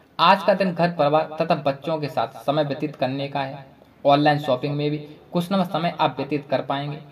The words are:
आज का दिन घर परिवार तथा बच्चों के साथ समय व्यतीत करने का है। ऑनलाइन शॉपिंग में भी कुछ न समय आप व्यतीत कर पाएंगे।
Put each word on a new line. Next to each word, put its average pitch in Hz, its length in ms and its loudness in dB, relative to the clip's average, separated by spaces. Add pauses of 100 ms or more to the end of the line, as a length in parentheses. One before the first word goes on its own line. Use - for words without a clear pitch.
(180)
आज 190 240 6
का 202 120 4
दिन 190 180 0
घर 170 180 2
परिवार 151 500 2
तथा 165 160 2
बच्चों 147 420 -4
के 147 100 -4
साथ 117 360 -4
समय 147 200 0
व्यतीत 147 320 -4
करने 139 320 -4
का 143 120 -6
है। 135 260 -8 (380)
ऑनलाइन 147 340 6
शॉपिंग 143 380 -2
में 147 140 -2
भी 151 80 -4 (340)
कुछ 175 200 -2
न 190 120 2
समय 170 360 -2
आप 147 180 2
व्यतीत 143 300 -4
कर 131 140 0
पाएंगे। 143 360 -6 (120)